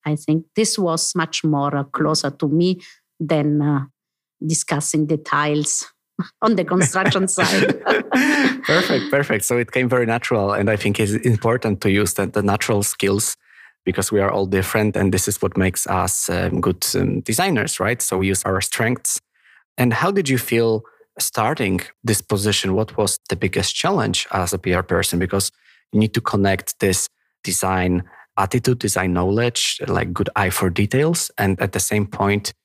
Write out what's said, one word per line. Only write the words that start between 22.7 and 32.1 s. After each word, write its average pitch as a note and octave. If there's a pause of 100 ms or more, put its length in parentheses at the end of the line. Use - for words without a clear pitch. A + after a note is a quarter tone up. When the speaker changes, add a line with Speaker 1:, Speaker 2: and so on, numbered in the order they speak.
Speaker 2:
What A2
was -
the -
biggest -
challenge C#3+
as F#2
a F#2+
P F2+
R F2+
person? E2+
Because F#2 (400)
you G#2
need G#2+
to A2+
connect G2
this F#2+ (340)
design F#2 (340)
attitude, A#2+
design F#2
knowledge, G#2
like F#2
good G2
eye G2
for F#2
details. C3
And F#2+
at G2
the G#2
same G#2
point G2+ (120)